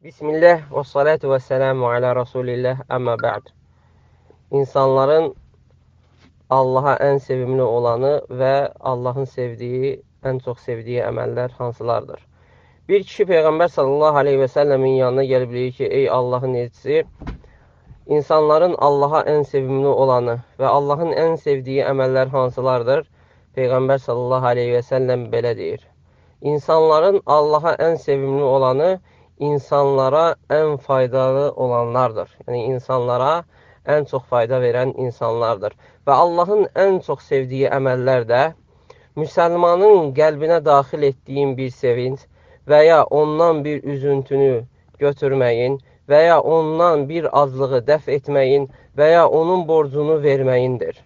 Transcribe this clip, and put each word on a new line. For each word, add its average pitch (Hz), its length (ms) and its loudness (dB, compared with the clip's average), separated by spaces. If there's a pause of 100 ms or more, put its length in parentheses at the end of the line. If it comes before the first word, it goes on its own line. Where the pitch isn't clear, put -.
Bismillah, 156 540 2 (100)
və 143 160 -6
salatu 147 460 0
və 131 100 2
səlamu 131 480 -2
alə 123 240 0
Rasulillah, 123 680 -4 (100)
əmmə 123 240 -2
bə'd. 107 300 -4 (1040)
İnsanların 135 800 0 (1300)
Allaha 131 340 0 (100)
ən 139 220 2
sevimli 127 420 -4
olanı 120 460 0 (180)
və 131 220 -2 (400)
Allahın 127 340 -4
sevdiyi, 123 680 -6 (260)
ən 131 240 -6
çox 123 220 -10
sevdiyi 120 400 -6
əməllər 120 500 -6
hansılardır? 117 600 -6 (720)
Bir 196 180 4
kişi - 240 -2
Peyğəmbər 160 420 2
sallallahu 147 480 2
aleyhi 139 220 2
və 127 100 0
səlləmin 135 460 2
yanına 131 320 0
gəlib 123 260 -2
deyir 127 220 -4
ki, 131 60 -2
"Ey 135 240 0
Allahın 127 440 -2
elçisi, 123 500 -4 (1000)
insanların 156 720 2
Allaha 143 460 2
ən 147 200 0
sevimli 135 440 -2
olanı 123 500 2 (220)
və 131 80 0
Allahın 143 560 0
ən 165 140 0
sevdiyi 135 440 -4
əməllər 131 480 0
hansılardır?" 131 800 -2 (480)
Peyğəmbər 131 400 0
sallallahu 123 560 -2
aleyhi 120 240 -2
və 117 80 -4
səlləm 127 480 -2
belə 117 240 -2
deyir: 87 240 -8 (600)
"İnsanların 160 840 2
Allaha 151 480 2
ən 165 240 0
sevimli 139 460 -2
olanı 135 560 0 (400)
insanlara 143 960 0 (140)
ən 151 280 0
faydalı 131 720 0
olanlardır." 120 800 -2 (180)
Yəni, 120 160 -6
insanlara 127 800 -2 (420)
ən 147 200 0
çox 131 180 -8
fayda 123 380 -2
verən 123 360 -2
insanlardır. 113 760 -4 (340)
Və 139 60 4
Allahın 175 600 2
ən 190 300 2
çox 143 180 -8
sevdiyi 135 440 -2
əməllər 127 600 0
də 123 140 4 (760)
müsəlmanın 175 960 4
qəlbinə 156 500 2
daxil 147 380 2
etdiyin 139 540 -2
bir 131 120 -6
sevinç 123 500 -4 (480)
və 151 180 6
ya 160 180 6
ondan 151 600 0
bir 147 180 -6
üzüntünü 135 840 -2 (340)
götürməyin 135 800 -2 (300)
və 147 160 6
ya 170 160 6
ondan 160 680 0
bir 160 180 -6 (140)
aclığı 131 460 -2
dəf 147 200 0
etməyin 139 600 0 (280)
və 151 140 4
ya 170 160 6
onun 165 400 0
borcunu 151 560 0
verməyindir. 127 720 0 (100)